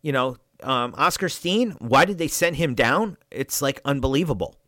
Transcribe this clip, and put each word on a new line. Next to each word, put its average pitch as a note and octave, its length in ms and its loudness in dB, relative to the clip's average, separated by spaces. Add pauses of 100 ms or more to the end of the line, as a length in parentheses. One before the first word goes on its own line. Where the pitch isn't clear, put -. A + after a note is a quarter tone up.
You D#3 100 -4
know, C3 260 0 (240)
um, B2+ 360 -2
Oscar E3+ 320 0
Steen, G#3 500 -2
why B2+ 240 4
did F#3+ 140 0
they D#3+ 100 -2
send E3+ 300 0
him D3+ 180 0
down? D3+ 400 0 (160)
It's, - 300 -6
like, C#3 240 -2
unbelievable. C3+ 720 0 (100)